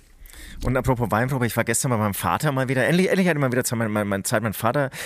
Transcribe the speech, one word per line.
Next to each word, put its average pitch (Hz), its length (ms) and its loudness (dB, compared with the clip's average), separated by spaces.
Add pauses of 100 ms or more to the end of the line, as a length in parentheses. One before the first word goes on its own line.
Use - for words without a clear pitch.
(640)
Und 127 120 2
apropos 123 340 0
Weinprobe, 123 360 0
ich - 100 -4
war 117 80 2
gestern 117 260 0
bei 117 60 2
meinem 104 180 0
Vater 98 380 0
mal 131 160 0
wieder, 127 180 2
endlich, 180 220 4
endlich 185 200 2
hat 160 80 2
er 147 40 0
mal 131 120 2
wieder 123 120 2
Zeit, 117 140 -2
mein, 113 120 -2
mein, 107 180 0
mein, 98 160 -2
Zeit, 110 180 0
meinen 110 120 0
Vater 123 360 0 (160)